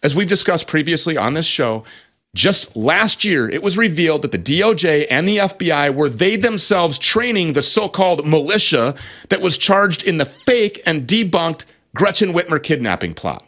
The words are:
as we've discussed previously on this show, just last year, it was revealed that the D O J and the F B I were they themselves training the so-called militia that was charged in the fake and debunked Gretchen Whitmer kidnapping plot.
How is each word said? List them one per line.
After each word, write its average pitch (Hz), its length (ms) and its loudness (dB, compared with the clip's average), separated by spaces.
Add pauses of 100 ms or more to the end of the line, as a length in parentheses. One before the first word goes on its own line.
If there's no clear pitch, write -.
as 143 140 0
we've 190 140 0
discussed 180 360 0
previously 156 520 -2
on 120 160 0
this 156 120 -2
show, 113 380 -2 (500)
just - 440 0
last 175 480 0
year, 139 240 0
it - 120 -4
was 190 160 -2
revealed 160 440 0
that 131 100 -4
the 101 60 -4
D 139 260 0
O 220 100 4
J 156 340 0
and 143 200 0
the 208 140 2
F 190 160 -2
B 175 140 -2
I 147 180 2
were 143 180 0
they 180 300 0
themselves 190 600 0
training 214 540 0
the 139 100 0
so-called 185 640 0
militia 151 720 2 (320)
that 190 140 0
was 180 160 0
charged 196 460 2
in 170 160 0
the 139 60 0
fake 214 600 0
and 156 200 -2
debunked 170 600 0 (280)
Gretchen 196 380 0
Whitmer 170 320 0
kidnapping 101 500 -2
plot. - 340 -8